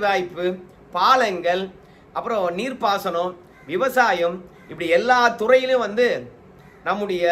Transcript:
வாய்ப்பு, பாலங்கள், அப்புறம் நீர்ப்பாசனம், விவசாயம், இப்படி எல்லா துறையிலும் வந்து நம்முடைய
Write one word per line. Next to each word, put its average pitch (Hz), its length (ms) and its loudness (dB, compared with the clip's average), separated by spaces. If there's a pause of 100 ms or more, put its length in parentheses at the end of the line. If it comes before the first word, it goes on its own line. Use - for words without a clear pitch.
வாய்ப்பு, 180 420 -2 (500)
பாலங்கள், 190 680 2 (540)
அப்புறம் 214 280 -4 (140)
நீர்ப்பாசனம், 196 720 -2 (380)
விவசாயம், 185 640 2 (340)
இப்படி 165 180 -8 (100)
எல்லா 247 220 4 (200)
துறையிலும் 254 460 4
வந்து 226 220 0 (800)
நம்முடைய 190 440 -2